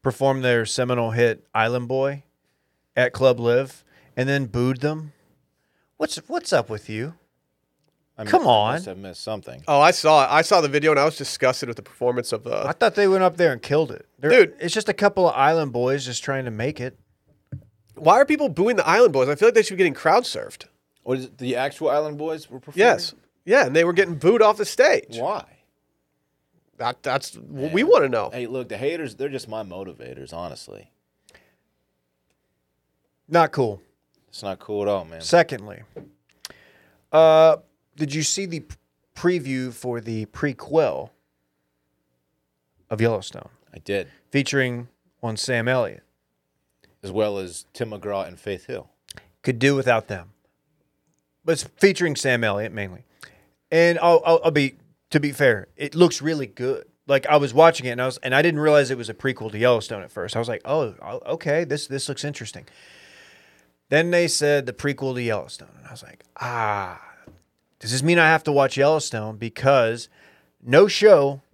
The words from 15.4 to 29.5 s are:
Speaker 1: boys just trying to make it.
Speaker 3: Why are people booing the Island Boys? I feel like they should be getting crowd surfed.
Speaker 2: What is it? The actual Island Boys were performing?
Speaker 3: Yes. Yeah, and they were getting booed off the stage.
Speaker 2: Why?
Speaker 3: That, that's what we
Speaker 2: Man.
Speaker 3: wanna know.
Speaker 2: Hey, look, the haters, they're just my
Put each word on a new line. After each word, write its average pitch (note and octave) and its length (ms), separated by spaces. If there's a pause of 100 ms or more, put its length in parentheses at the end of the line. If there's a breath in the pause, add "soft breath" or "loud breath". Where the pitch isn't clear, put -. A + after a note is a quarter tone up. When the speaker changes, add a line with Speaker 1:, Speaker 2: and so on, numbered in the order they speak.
Speaker 1:
boys B2+ 340
just B2 160
trying C3+ 220
to B2 80
make B2 300
it. B2+ 180 (960)
Speaker 3:
Why D#3+ 200
are C4+ 100
people G3+ 240
booing G3+ 260
the F#3+ 100
Island F#3+ 280
Boys? C3 160
I D3 60
feel G#3+ 120
like A3+ 80
they A3 80
should F#3+ 120
be - 20
getting F3+ 160
crowd G3 300
surfed. - 420 (380)
Speaker 2:
What C3 140
is C3 80
it? - 120
The B2 180
actual C#3 360
Island D3+ 260
Boys D#3 320
were C3 100
performing? D#3+ 280
Speaker 3:
Yes. - 280 (300)
Yeah, G#3 200
and B2+ 80
they E3 120
were F3 80
getting E3+ 220
booed F#3+ 260
off G#3 160
the G#3+ 80
stage. - 520
Speaker 2:
Why? E3 280 (1300)
Speaker 3:
That, A#2+ 260
that's C3+ 360
what D3 340
we G3 120
Speaker 2:
Man. F4 100
Speaker 3:
wanna D3 160
know. A2+ 220
Speaker 2:
Hey, A#2+ 160
look, B2 200
the G#2 100
haters, C#3 380
they're C#3 140
just C3 180
my A2 160